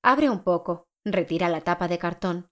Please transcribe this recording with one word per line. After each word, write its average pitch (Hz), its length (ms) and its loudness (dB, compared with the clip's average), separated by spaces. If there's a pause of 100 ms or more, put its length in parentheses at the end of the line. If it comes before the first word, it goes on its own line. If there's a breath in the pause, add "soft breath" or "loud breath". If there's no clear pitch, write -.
Abre 269 260 4
un 202 140 -2
poco, 175 460 -2 (160)
retira 175 420 0
la 165 140 0
tapa 175 260 -2
de 175 120 -2
cartón. 175 520 -4